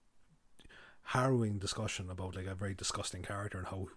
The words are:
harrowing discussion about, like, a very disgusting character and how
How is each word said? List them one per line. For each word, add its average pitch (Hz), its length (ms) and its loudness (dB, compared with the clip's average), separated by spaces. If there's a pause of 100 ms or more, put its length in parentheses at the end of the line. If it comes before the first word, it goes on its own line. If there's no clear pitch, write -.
(1000)
harrowing 123 560 4
discussion 98 520 -2
about, 92 260 -4
like, 92 100 -4
a 95 100 -4
very 98 180 -2
disgusting - 500 -2
character 101 340 -4
and 92 100 -4
how 95 300 -4